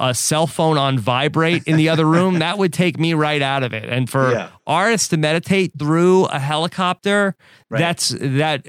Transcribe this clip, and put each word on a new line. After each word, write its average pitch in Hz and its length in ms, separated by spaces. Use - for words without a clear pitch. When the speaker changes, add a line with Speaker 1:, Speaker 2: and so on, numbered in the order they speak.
Speaker 1:
a 127 120
cell 156 360
phone 160 280
on 139 220
vibrate 156 720
in 160 80
the 156 120
other 160 160
room, 175 340
Speaker 2:
<laughs> - 20
Speaker 1:
that 170 180
would 190 140
take 180 260
me 165 160
right 151 280
out 139 200
of 117 100
it. 110 160
And 120 220
for 131 220
Speaker 2:
Yeah. 101 160
Speaker 1:
Aris 190 420
to 175 80
meditate 160 600
through 170 460
a - 160
helicopter, 180 960
Speaker 2:
Right. 110 80
Speaker 1:
that's, 170 300
that, 143 480